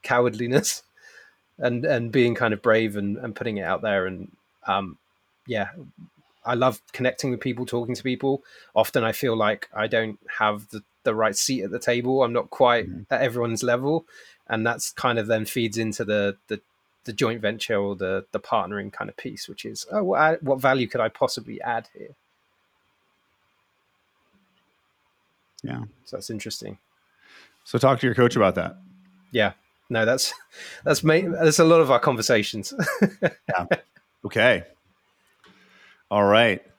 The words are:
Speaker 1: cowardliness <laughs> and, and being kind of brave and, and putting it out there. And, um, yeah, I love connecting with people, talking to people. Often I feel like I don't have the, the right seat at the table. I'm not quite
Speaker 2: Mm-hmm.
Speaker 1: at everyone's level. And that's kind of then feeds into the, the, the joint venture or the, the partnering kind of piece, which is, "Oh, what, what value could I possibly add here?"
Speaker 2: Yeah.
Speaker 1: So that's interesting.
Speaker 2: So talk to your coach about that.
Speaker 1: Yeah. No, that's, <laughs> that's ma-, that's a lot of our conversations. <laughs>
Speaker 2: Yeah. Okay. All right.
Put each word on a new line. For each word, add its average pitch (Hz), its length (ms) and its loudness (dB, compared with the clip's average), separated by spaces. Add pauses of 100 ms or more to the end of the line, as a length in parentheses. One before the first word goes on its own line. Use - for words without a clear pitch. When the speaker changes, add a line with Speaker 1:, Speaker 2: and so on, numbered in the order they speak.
Speaker 1:
cowardliness 123 800 0 (380)
<laughs> - 380 -20
and, 123 260 -2
and 120 260 0
being 120 240 4
kind 113 200 0
of 101 80 -8
brave 110 340 4
and, 101 220 -4
and 113 180 -10
putting 110 220 -4
it 98 40 -6
out 85 200 -2
there. 98 240 0
And, 92 260 -10 (340)
um, 95 300 -4 (500)
yeah, 110 220 -4 (760)
I 120 100 -2
love 123 280 0 (100)
connecting 127 380 -2
with 117 100 -4
people, 123 260 -4
talking 120 280 -4
to - 80 -10
people. 135 400 -2 (320)
Often 110 300 2
I 113 80 0
feel 113 240 -2
like 107 380 -2
I 107 120 -2
don't 110 320 -2 (200)
have 107 320 0
the, 107 120 -14 (220)
the 113 100 2
right 110 220 0
seat 127 260 -2
at 98 80 -8
the 117 80 -6
table. 120 440 0
I'm 117 100 0
not 120 180 -2
quite 120 380 4
Speaker 2:
Mm-hmm. 90 140 -12 (120)
Speaker 1:
at 123 80 0
everyone's 117 400 -2
level. 131 420 0 (460)
And 113 160 -2
that's 117 260 -4
kind 120 260 0
of 104 80 -2
then 110 180 0
feeds 113 320 -4
into 113 300 -4
the, 101 300 -2 (120)
the, 107 120 -8 (440)
the 117 80 -12
joint 113 300 -2
venture 107 340 -2
or 101 200 -2
the, 95 360 -4
the 104 80 -4
partnering 101 520 -4
kind 104 180 -10
of - 60 -20
piece, - 320 -14
which - 180 -16
is, 107 260 -12
"Oh, 208 100 -2
what, 165 400 2
what 135 160 0
value 131 280 2
could 120 160 -2
I 113 80 0
possibly 117 500 -4
add 113 340 -6
here?" 110 200 -20 (3500)
Speaker 2:
Yeah. 123 220 -8 (200)
Speaker 1:
So - 120 -14
that's - 140 -12
interesting. 104 480 -12 (840)
Speaker 2:
So - 140 -2
talk 131 220 4
to 135 60 0
your 113 80 2
coach 120 220 4
about 98 180 6
that. 87 220 -4 (560)
Speaker 1:
Yeah. 104 200 2 (380)
No, 113 140 0
that's, 127 280 0 (260)
<laughs> - 260 -18
that's 151 200 2
ma-, 165 240 4 (140)
that's 156 160 4
a 170 60 8
lot 165 160 8
of 135 100 4
our 120 100 6
conversations. 113 720 0 (280)
<laughs> - 220 0 (260)
Speaker 2:
Yeah. 92 180 -2 (580)
Okay. 107 400 2 (1500)
All 104 140 4
right. 107 380 6 (160)